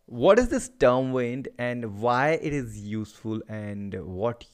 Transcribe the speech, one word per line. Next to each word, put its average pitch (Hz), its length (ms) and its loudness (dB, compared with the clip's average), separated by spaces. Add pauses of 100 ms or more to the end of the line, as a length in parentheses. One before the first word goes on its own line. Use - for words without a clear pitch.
What 160 320 6
is 247 100 6
this - 300 -2
Termwind 127 720 2 (100)
and 120 420 -6
why 131 400 2
it 147 140 -4
is 113 240 -6
useful 107 720 -8
and 104 440 -8 (120)
what 98 500 -4